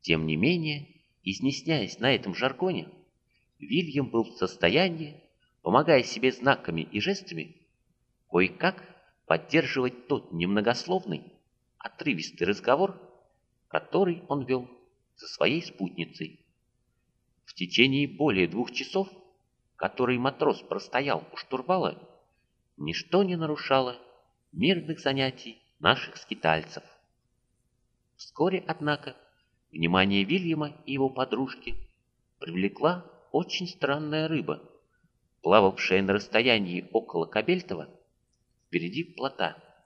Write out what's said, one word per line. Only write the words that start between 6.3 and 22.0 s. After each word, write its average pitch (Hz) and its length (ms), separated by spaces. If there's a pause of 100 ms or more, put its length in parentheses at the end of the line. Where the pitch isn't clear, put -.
знаками 113 500
и 104 180
жестами, 107 560 (760)
кое-как 92 540 (420)
поддерживать 131 840
тот - 240
немногословный, 104 920 (560)
отрывистый - 680
разговор, 139 540 (680)
который 170 600
он 139 160
вёл 127 240 (460)
со - 120
своей 135 360
спутницей. - 800 (1040)
В - 60
течение 135 520
более 135 400
двух 113 260
часов, - 360 (680)
которые 123 420
матрос 135 420
простоял 113 720
у - 40
штурвала, 143 600 (800)